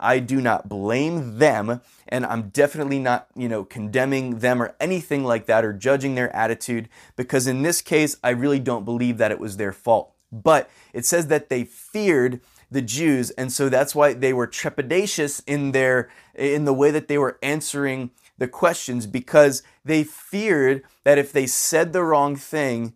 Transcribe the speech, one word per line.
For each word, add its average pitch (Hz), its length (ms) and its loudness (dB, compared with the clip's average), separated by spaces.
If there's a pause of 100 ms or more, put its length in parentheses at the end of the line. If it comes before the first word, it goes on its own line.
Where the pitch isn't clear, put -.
I 127 180 2
do 127 220 -2
not 117 260 0
blame 117 720 -4
them, 120 440 2 (260)
and 123 160 -4
I'm 113 240 -4
definitely 143 500 0
not, 127 280 -2 (100)
you 123 100 -6
know, 110 160 -4
condemning 127 760 -4
them 123 240 2
or 110 180 -6
anything 156 440 -2
like 117 200 -2
that 113 180 4
or 107 120 -2
judging 131 400 0
their 123 200 -2
attitude, 113 540 -4 (280)
because 127 300 0
in 127 140 -2
this 165 220 0
case, 151 420 0
I 123 60 2
really 135 300 0
don't 120 260 -4
believe 120 320 0
that 110 120 2
it 104 80 -4
was 98 200 -10
their 101 160 -4
fault. - 400 0 (180)
But 139 380 2 (240)
it 120 100 -6
says 170 220 0
that 147 240 0
they 127 140 -2
feared 131 760 0 (300)
the 131 100 -2
Jews, 127 520 0
and 110 200 -6
so 139 160 0
that's 131 260 2
why 147 200 4
they 131 180 0
were 120 160 -2
trepidatious 151 960 -4
in 143 260 -2
their, 131 360 2 (260)
in 143 300 0
the 143 80 2
way 139 180 4
that 151 180 -2
they 147 100 0
were 139 240 0
answering 139 680 -4 (280)
the 127 100 -4
questions, 127 580 -2
because 131 560 4 (220)
they 156 180 2
feared 147 800 0 (220)
that 143 140 6
if 139 120 0
they 135 160 0
said 160 460 0
the 180 120 0
wrong 143 320 2
thing, 123 600 -4